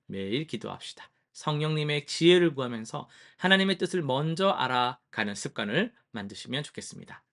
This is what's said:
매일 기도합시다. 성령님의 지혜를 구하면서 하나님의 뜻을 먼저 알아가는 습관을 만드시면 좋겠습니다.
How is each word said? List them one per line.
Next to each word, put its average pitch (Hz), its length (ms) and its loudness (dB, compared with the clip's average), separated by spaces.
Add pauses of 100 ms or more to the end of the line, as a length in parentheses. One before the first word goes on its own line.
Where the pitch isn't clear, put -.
매일 101 420 -4
기도합시다. - 640 -12 (240)
성령님의 151 720 -2
지혜를 170 480 6
구하면서 123 560 -6 (280)
하나님의 190 420 4
뜻을 180 240 -2
먼저 156 460 0
알아가는 123 840 0
습관을 117 580 -2 (200)
만드시면 110 520 -8
좋겠습니다. - 680 -16